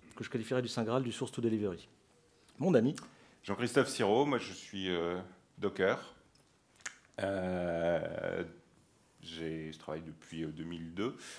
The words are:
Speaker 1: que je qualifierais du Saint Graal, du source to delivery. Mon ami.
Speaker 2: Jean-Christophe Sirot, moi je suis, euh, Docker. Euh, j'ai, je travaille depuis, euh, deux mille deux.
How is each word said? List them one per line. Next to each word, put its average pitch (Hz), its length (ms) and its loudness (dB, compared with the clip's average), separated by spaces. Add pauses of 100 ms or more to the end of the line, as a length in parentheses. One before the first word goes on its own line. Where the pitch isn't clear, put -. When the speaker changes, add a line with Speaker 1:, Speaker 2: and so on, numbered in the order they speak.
(140)
Speaker 1:
que - 80 -8
je - 80 -8
qualifierais 127 320 0
du 117 60 -4
Saint 117 160 -2
Graal, 120 180 2
du 120 80 -2
source 110 220 -4
to - 80 -6
delivery. 107 480 0 (720)
Mon 175 140 6
ami. 123 200 6 (480)
Speaker 2:
Jean-Christophe 117 460 2
Sirot, 113 360 4
moi 139 140 2
je 95 140 -6
suis, 95 380 -6
euh, 87 280 0 (400)
Docker. 98 560 0 (1080)
Euh, 87 1200 0 (800)
j'ai, 80 520 -8
je 78 60 -16
travaille 80 240 -6
depuis, 80 420 -8
euh, 78 40 -4
deux 78 160 -8
mille 82 300 -8
deux. 117 200 -2 (240)